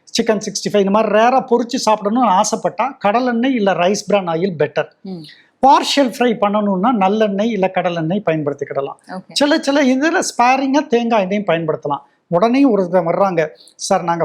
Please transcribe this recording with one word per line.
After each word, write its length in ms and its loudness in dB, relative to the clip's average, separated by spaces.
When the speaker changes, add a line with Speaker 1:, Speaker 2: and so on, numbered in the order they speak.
Speaker 1:
சிக்கன் 360 -2
சிக்ஸ்டி 320 -8
ஃபைவ், 60 2
இந்த 120 0
மாதிரி 280 2
ரேரா 320 2
பொரிச்சு 400 0
சாப்பிடணும்னு 500 2
ஆசைப்பட்டா, 580 -2
கடலெண்ணெய் 560 0
இல்ல 180 2
ரைஸ் 340 0
பிரான் 200 0
ஆயில் 320 -2
பெட்டர். 320 -2
Speaker 2:
ம். 180 -12
Speaker 1:
பார்ஷியல் 520 4
ஃப்ரை 220 2
பண்ணணும்னா, 480 0
நல்லெண்ணெய் 500 0
இல்ல 240 0
கடலெண்ணெய் 520 -2
பயன்படுத்திக்கிடலாம். 680 -4
Speaker 2:
ஓகே. 240 -14
Speaker 1:
சில, 260 2
சில 260 0
இதுல 380 2
ஸ்பேரிங்கா 480 2
தேங்காய் 340 0
எண்ணெயும் 240 -4
பயன்படுத்தலாம். 560 -2
உடனே 480 2
ஒருத்தர் 320 0
வர்றாங்க, 420 0
"சார், 280 -2
நாங்க 220 -2